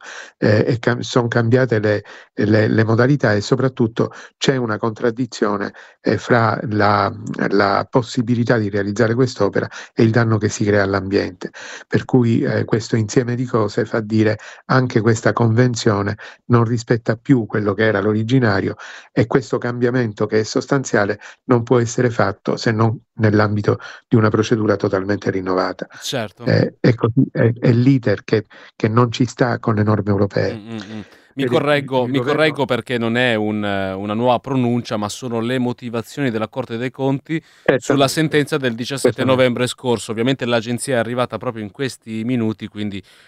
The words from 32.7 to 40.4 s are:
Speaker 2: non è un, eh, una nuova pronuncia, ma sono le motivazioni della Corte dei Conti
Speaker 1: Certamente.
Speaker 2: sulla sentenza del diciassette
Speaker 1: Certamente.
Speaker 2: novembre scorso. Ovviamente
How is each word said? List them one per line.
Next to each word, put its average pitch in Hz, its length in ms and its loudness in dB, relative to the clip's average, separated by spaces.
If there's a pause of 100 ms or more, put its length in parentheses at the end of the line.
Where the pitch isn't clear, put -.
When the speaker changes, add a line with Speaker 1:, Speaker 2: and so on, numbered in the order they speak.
Speaker 2:
non 117 180 0
è 123 160 2
un, 107 320 -2
eh, 98 280 -2
una 101 200 -6
nuova 120 240 2
pronuncia, 120 600 -2
ma 104 120 -4
sono 117 300 -8
le 120 180 -4
motivazioni 123 720 -4
della 110 180 -4
Corte 120 300 -8
dei 127 140 -6
Conti 139 500 -4
Speaker 1:
Certamente. - 420 -2
Speaker 2:
sulla 139 240 2
sentenza 151 500 0
del 123 180 -2
diciassette 120 400 -2
Speaker 1:
Certamente. 131 260 2
Speaker 2:
novembre 123 240 0
scorso. 120 460 -4
Ovviamente 123 340 -2